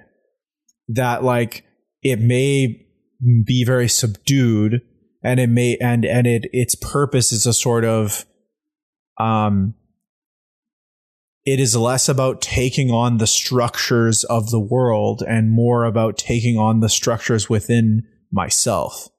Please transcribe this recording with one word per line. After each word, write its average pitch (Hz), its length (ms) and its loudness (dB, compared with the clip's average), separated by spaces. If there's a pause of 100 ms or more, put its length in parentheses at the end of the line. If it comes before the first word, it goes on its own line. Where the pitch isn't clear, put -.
(880)
that, 123 340 -2
like, 120 400 -2 (380)
it 131 180 0
may 127 680 0 (600)
be 123 200 0
very 123 220 2
subdued, 113 920 0 (420)
and 127 160 0
it 127 100 2
may, 120 300 2
and, 120 260 0
and 123 220 2
it, 117 240 0
its 123 240 -2
purpose 135 560 -2
is 110 140 -2
a 120 80 2
sort 117 320 0
of, 110 400 -2 (920)
um, 107 560 0 (1700)
it 135 140 2
is 120 160 2
less 123 340 0
about 131 320 -2
taking 131 500 -2
on 117 260 2
the 110 100 0
structures 120 960 0
of 113 260 -2
the 117 100 0
world 110 680 0
and 110 240 2
more 117 340 2
about 113 320 0
taking 120 400 -2
on 110 240 2
the 110 80 2
structures 117 600 -2
within 113 540 0 (280)
myself. - 760 -4 (120)